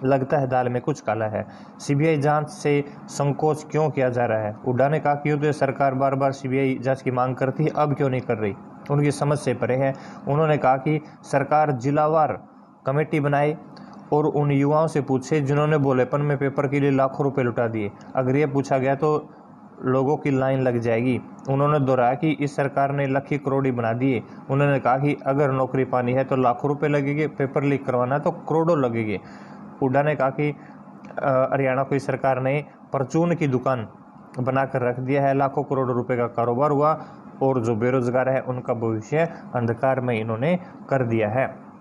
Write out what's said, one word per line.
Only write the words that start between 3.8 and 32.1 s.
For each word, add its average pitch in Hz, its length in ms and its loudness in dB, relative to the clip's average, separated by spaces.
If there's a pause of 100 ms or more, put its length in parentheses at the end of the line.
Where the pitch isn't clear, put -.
किया 131 200 0
जा 120 160 0
रहा 110 140 0
है? 107 160 -4 (120)
हुड्डा 127 220 2
ने 156 100 2
कहा 143 160 2
कि 143 160 -2
यूँ 151 80 2
तो 147 120 2
सरकार 139 420 2
बार 135 220 2
बार 139 160 2
सीबीआई 131 500 0
जांच 131 200 0
की 131 100 -2
मांग 127 240 0
करती 135 280 0
है, 151 140 2
अब 147 180 2
क्यों 139 140 0
नहीं 127 120 -2
कर 120 160 -2
रही? 104 180 -2 (360)
उनकी 147 200 2
समझ 143 260 0
से 135 160 -2
परे 117 220 0
है। 135 180 0 (340)
उन्होंने 151 300 2
कहा 131 200 4
कि 151 240 0 (220)
सरकार 147 480 2
जिलावार 143 720 2 (420)
कमेटी 147 340 0
बनाए 143 380 0 (560)
और 151 120 4
उन 147 260 0
युवाओं 143 360 2
से 156 140 0
पूछे 131 400 0
जिन्होंने 147 360 2
भोलेपन 135 440 2
में 147 160 0
पेपर 139 300 0
के 139 120 0
लिए 139 120 4
लाखों 135 320 2
रुपए 135 200 0
लुटा 120 240 0
दिए। 110 240 -4 (240)
अगर 131 200 2
ये 147 100 4
पूछा 139 320 0
गया 135 180 2
तो 151 340 -2 (560)
लोगों 131 320 2
की 147 140 -2
लाइन 135 300 0
लग 127 160 2
जाएगी। 117 440 0 (280)
उन्होंने 143 300 2
दोहराया 127 340 2
कि 156 180 0
इस 143 240 -4
सरकार 139 360 0
ने 143 160 -2
लखी 135 300 -2
करोड़ी 135 340 0
बना 117 220 -2
दिए। 123 300 0 (260)
उन्होंने 139 300 2
कहा 123 180 2
कि 143 280 0
अगर 139 260 2
नौकरी 131 340 0
पानी 123 280 0
है 135 100 2
तो 135 120 -2
लाखों 127 340 2
रुपए 147 180 0
लगेंगे, 147 400 0
पेपर 139 360 -2
लीक 139 220 0
करवाना 123 300 0
है 151 60 -2
तो 170 100 0
करोड़ों 165 480 0
लगेंगे। 113 400 0 (600)
हुड्डा 139 220 2
ने 151 120 0
कहा 135 140 0
कि, 147 260 -2 (640)
अ, 131 340 2
हरियाणा 135 300 2
की 135 160 0
सरकार 131 420 0